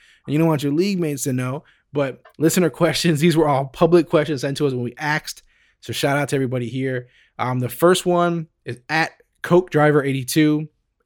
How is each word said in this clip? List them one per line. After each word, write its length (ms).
and 60
you 80
don't 80
want 160
your 80
league 260
mates 260
to 80
know. 300
But 280
listener 320
questions, 520
these 160
were 100
all 200
public 420
questions 320
sent 160
to 100
us 60
when 100
we 160
asked. 460
So 100
shout 260
out 120
to 60
everybody 320
here. 400
Um, 220
the 100
first 340
one 440
is 140
at 220
Coke 300
Driver 340
eighty-two, 640